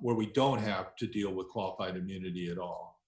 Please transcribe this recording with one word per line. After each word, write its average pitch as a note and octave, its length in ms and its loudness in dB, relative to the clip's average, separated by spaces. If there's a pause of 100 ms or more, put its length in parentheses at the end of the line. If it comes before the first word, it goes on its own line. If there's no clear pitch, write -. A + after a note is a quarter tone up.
where A#2+ 140 4
we A2 120 2
don't C3 340 4
have G2 360 -2
to A2 120 -2
deal G2+ 240 0
with F#2 160 -4
qualified F#2 480 -4
immunity F#2 560 -4
at F2 60 -4
all. E2+ 500 -8